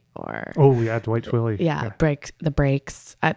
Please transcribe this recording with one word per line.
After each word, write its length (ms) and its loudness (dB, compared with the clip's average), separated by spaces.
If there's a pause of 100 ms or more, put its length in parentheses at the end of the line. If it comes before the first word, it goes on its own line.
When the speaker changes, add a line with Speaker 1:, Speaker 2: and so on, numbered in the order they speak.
(160)
Speaker 1:
or 400 -10
Speaker 2:
Oh, 240 6
yeah, 180 0
Dwight 240 -2
Twilley. 380 -2
Speaker 1:
Yeah, 240 -2
Speaker 2:
Yeah. 40 -6 (100)
Speaker 1:
Break, 420 0
The 100 -2
Breaks. 720 -2
Uh, 140 2